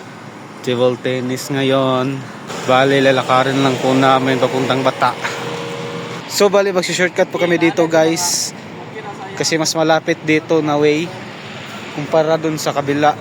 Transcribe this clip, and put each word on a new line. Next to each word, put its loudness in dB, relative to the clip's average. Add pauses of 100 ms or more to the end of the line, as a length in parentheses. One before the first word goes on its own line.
(640)
table 2
tennis -4
ngayon. 2 (560)
Bale, 4
lalakarin 4
lang 2
po 2
namin 4
papuntang 0
Bata. 0 (1120)
So, 4
bale, 4
magsi-shortcut 0
po -4
kami 2
dito, 2
guys. 0 (800)
Kasi -2
mas -2
malapit 2
dito 2
na 0
way 2 (880)
kumpara 2
dun -2
sa -4
kabila. 0